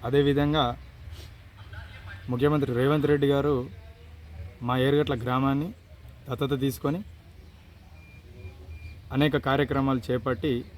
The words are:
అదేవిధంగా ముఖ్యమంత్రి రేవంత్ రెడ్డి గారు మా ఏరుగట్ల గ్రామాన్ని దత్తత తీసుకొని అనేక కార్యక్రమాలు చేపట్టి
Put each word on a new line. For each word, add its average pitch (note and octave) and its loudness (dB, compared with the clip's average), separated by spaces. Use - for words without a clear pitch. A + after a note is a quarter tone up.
అదేవిధంగా C#3+ 4
ముఖ్యమంత్రి C3+ 2
రేవంత్ C#3 4
రెడ్డి D3 4
గారు C#3 2
మా B2 0
ఏరుగట్ల C#3+ 4
గ్రామాన్ని C3+ 0
దత్తత C3 0
తీసుకొని C#3 -2
అనేక C#3+ 4
కార్యక్రమాలు C3+ 0
చేపట్టి B2 0